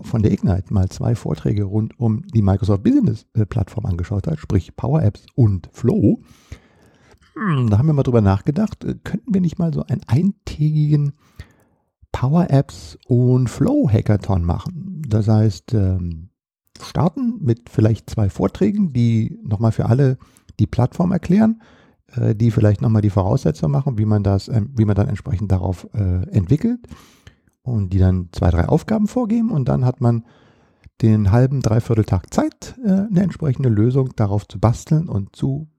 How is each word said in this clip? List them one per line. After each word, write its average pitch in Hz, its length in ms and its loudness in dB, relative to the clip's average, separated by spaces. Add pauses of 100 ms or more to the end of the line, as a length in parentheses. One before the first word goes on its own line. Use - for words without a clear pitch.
von 113 220 -4
der - 100 2
Ignite 92 400 -2
mal 95 160 2
zwei - 260 -4
Vorträge - 480 -4
rund 107 340 -4
um 113 300 -2
die 113 140 0
Microsoft 98 420 0
Business, 214 500 0
äh, 110 120 0
Plattform - 400 -6
angeschaut 95 420 -4
habe, 160 100 -4
sprich - 380 -4
Power 147 260 -2
Apps - 240 0 (100)
und 104 360 2
Flow, 196 480 0 (1120)
hm, 139 360 0
da 104 80 4
haben 135 100 4
wir 160 60 4
mal 139 100 2
drüber 120 160 2
nachgedacht, 113 640 0
äh, - 200 -4
könnten 208 300 -6
wir 190 60 2
nicht 175 180 -2
mal 165 160 -2
so 147 100 -4
einen - 220 -6
eintägigen 151 1080 0 (960)
Power 156 380 0
Apps - 480 -2 (100)
und 123 420 2
Flow 269 400 0
Hackathon 104 540 0
machen? 156 640 -6
Das 107 220 0
heißt, 110 440 0
ähm, 92 560 -2 (520)
starten 233 580 -4
mit 117 300 -2
vielleicht 110 400 0
zwei 104 200 -2
Vorträgen, 196 640 -2
die 120 520 0
nochmal 110 280 0
für - 140 -2
alle 131 320 2 (420)
die 107 80 2
Plattform 175 460 0
erklären, 220 480 2 (540)
äh, 117 200 0
die 113 160 2
vielleicht 104 300 2
nochmal 110 200 2
die 104 80 2
Voraussetzung 127 600 0
machen, 139 260 -2
wie 107 80 0
man 107 180 2
das, 98 240 0
ähm, 110 280 -2
wie 110 100 2
man 101 100 2
dann 101 140 0
entsprechend 95 420 -4
darauf, 92 420 -2
äh, 92 360 -2
entwickelt 226 580 -2 (720)
und 104 320 -4
die 98 60 2
dann 92 320 2
zwei, - 180 0
drei 85 180 0
Aufgaben 208 400 0
vorgeben 233 440 -2
und 131 180 -2
dann 135 160 0
hat 123 160 -2
man 117 240 0 (800)
den 107 280 4
halben, 131 300 2
dreiviertel 107 440 2
Tag - 280 -4
Zeit, - 500 -4
äh, 220 60 0
eine 196 320 0
entsprechende 147 480 -2
Lösung 123 460 0
darauf 101 320 -2
zu - 120 -14
basteln 151 500 0
und 98 260 -6
zu 147 320 -4 (120)